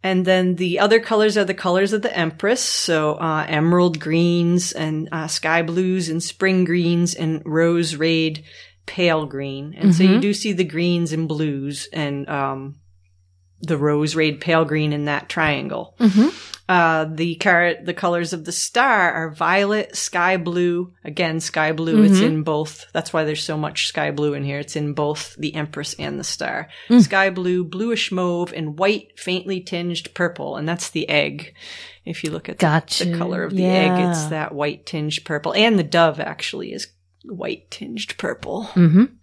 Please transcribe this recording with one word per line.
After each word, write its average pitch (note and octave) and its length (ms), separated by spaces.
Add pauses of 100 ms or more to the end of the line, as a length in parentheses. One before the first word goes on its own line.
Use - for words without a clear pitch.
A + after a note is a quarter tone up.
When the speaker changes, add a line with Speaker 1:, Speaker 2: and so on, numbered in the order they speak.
Speaker 1:
And F#3 220
then F#3 320
the F3+ 220
other G#3 200
colors G#3+ 380
are G3+ 80
the F#3+ 80
colors F#3+ 400
of G#3+ 80
the A#3 160
Empress. F3 460
So, D#3 540
uh, D#3 300
emerald E3 540
greens F3 720
and, D#3 400
uh, D#3+ 140
sky D#3+ 340
blues F3+ 480
and E3 140
spring F#3 420
greens F3 500
and D#3+ 300
rose E3 520
rayed D#3+ 460 (440)
pale D#3+ 400
green. C#3 500
And F3 180
so E3+ 100
you F#3+ 80
Speaker 2:
Mm-hmm. A#3 80
Speaker 1:
do G#3 120
see G3+ 220
the F3+ 100
greens E3+ 480
and D#3+ 160
blues C#3+ 640
and, C#3+ 380
um, C#3 460 (880)
the D#3+ 140
rose D3 400
rayed D3+ 240
pale D#3+ 240
green D3+ 300
in D3 100
that D3 240
triangle. C#3+ 720
Speaker 2:
Mm-hmm. A3 280 (380)
Speaker 1:
Uh, E3 380
the D#3+ 300
car-, F3 400 (100)
the F3 80
colors F3 400
of D#3+ 140
the E3 60
star A3+ 600
are D#3+ 200
violet, G3 600
sky F3+ 440
blue. F3 560 (100)
Again, D#3+ 360
sky D#3 320
blue. E3 320
It's G3 100
Speaker 2:
Mm-hmm. F#3+ 100
Speaker 1:
in D#3 180
both. D3+ 520
That's - 180
why D#3+ 120
there's D3+ 200
so D#3 140
much D3+ 300
sky D3 240
blue D3 200
in C#3+ 120
here. C#3+ 160
It's C#3+ 160
in D3 180
both D3+ 420
the D3+ 200
Empress D3+ 420
and C#3+ 200
the C3+ 60
star. - 440 (200)
Speaker 2:
Mm. A#3+ 140
Speaker 1:
Sky F#3+ 260
blue, F3+ 360
bluish G#3+ 460
mauve, F3 440
and D3+ 240
white, G3+ 400
faintly F#3 420
tinged F3 540
purple. E3 420
And D3+ 100
that's E3+ 220
the D#3 220
egg. D3 420 (540)
If E3 180
you D3+ 60
look E3 180
at - 120
the, F3 60
Speaker 2:
Gotcha. D#3+ 440
Speaker 1:
the E3+ 80
color E3+ 260
of E3+ 100
the F#3 120
egg, F#3 240 (180)
it's E3 140
Speaker 2:
Yeah. D3+ 80
Speaker 1:
that D#3 240
white D3 320
tinged D3+ 400
purple. D3+ 260
And G#3+ 260
the E3+ 40
dove D#3+ 360
actually - 540
is - 140 (380)
white - 460
tinged - 460
purple. - 580
Speaker 2:
Mm-hmm. F3 300 (180)